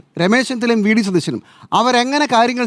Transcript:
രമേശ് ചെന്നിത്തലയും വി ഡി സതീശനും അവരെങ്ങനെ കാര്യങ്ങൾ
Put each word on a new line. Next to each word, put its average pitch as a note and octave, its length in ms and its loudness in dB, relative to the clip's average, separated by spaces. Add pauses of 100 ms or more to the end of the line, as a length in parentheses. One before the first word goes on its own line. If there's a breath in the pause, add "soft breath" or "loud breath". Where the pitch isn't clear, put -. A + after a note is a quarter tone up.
(200)
രമേശ് A3 280 2
ചെന്നിത്തലയും A#3 380 -2
വി A3 100 2
ഡി A#3 100 2
സതീശനും D#3+ 360 -2 (360 loud breath)
അവരെങ്ങനെ B3+ 540 0
കാര്യങ്ങൾ A#3+ 340 0